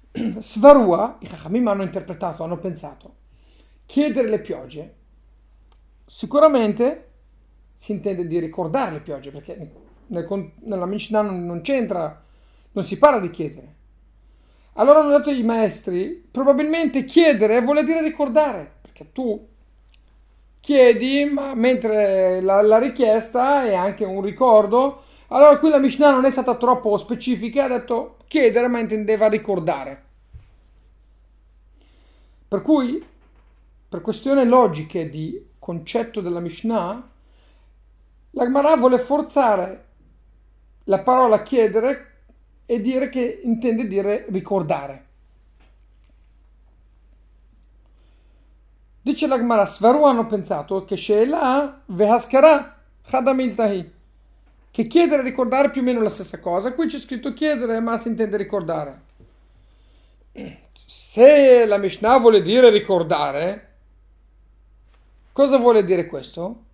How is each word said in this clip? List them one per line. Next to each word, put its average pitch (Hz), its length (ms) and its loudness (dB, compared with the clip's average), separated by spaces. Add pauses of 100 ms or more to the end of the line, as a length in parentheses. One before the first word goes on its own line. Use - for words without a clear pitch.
(120)
<clears throat> 214 280 -6
Svarua, 220 800 4
i 185 80 -18
Chachamim 185 400 -6
hanno 196 160 -2
interpretato, 175 600 -10
hanno 170 140 -8
pensato, 165 580 -14 (680)
chiedere 262 420 -2
le 208 140 -4
piogge, - 520 -16 (1120)
sicuramente 262 1040 0 (680)
si - 160 -14
intende 180 360 -8
di 160 100 -4
ricordare 170 540 -6
le 151 80 -12
piogge, 139 320 -16
perché 160 400 -18 (340)
nel 170 200 -8
con-, 196 340 -8
nella 190 260 -8
Mishnah 214 360 -4
non, 190 220 -6
non 175 180 -10
c'entra, 190 600 -6 (500)
non 196 100 -6
si - 160 -10
parla 196 200 4
di 175 120 -6
chiedere. - 460 -14 (960)
Allora 277 260 6
hanno 294 180 4
detto 294 140 -4
i 247 120 -2
maestri, 220 880 -4
probabilmente 285 720 0
chiedere 247 580 4
vuole 285 220 2
dire 320 180 -2
ricordare, 285 800 -2
perché - 320 -20
tu 233 360 -8 (1120)
chiedi, 262 680 4
ma 277 300 -6
mentre 208 840 0
la, 196 200 2
la 214 160 6
richiesta 247 880 0
è 208 80 -2
anche 196 320 -4
un 190 160 -6
ricordo, 226 800 2 (280)
allora 285 280 8
qui 302 120 2
la 294 100 4
Mishnah 277 320 4
non 262 140 2
è 269 60 2
stata 254 240 -2
troppo 240 420 0
specifica, 240 680 -4
ha - 20 -4
detto 240 500 -6 (100)
chiedere, 240 400 2
ma 240 120 -4
intendeva 214 480 0
ricordare. 165 760 -4 (2500)
Per 196 140 -6
cui 285 440 0 (840)
per 175 120 -10
questioni 269 440 -2
logiche 175 640 0
di 156 380 -12 (100)
concetto 202 640 -8
della 175 180 -6
Mishnah, 202 720 -6 (1200)
la - 120 -4
Gemara 285 340 2
vuole 254 220 2
forzare 247 880 -2 (1000)
la 190 140 0
parola 240 440 2
chiedere 233 680 -2 (560)
e 233 160 -4
dire 262 280 -4
che 247 340 -6
intende 226 440 -4
dire 196 420 -4
ricordare. 156 760 -6 (4000)
Dice 285 240 -4
la 262 120 0
Gemara, 226 280 2
"Svaru 254 380 2
hanno 240 240 2
pensato 196 580 -6
che 196 100 -8
She'ela 277 920 0
vehaskara 240 920 2 (220)
chadamiltahi", 233 920 -4 (800)
che 226 160 -4
chiedere 302 360 2
e 254 40 -6
ricordare 262 440 -2
è - 20 -14
più 269 100 -6
o - 20 -2
meno 247 180 -2
la 208 100 -2
stessa - 280 -14
cosa. 196 340 -4
Qui 330 120 -4
c'è 302 140 -8
scritto 269 340 -10
chiedere, 240 460 -4
ma 226 180 -4
si 233 120 -8
intende 214 280 -4
ricordare. 160 640 -8 (1800)
Se 254 800 6
la 208 120 0
Mishnah 202 420 0
vuole 226 240 6
dire 240 260 6
ricordare, 165 1080 -2 (1500)
cosa 277 260 2
vuole 233 260 4
dire 175 220 -2
questo? 170 680 -14